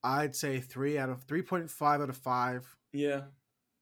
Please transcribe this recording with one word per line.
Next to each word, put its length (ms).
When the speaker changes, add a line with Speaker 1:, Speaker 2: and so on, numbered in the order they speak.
Speaker 1:
I'd 300
say 260
three 380
out 120
of, 140
three 180
point 280
five 300
out 80
of 80
five. 600
Speaker 2:
Yeah. 300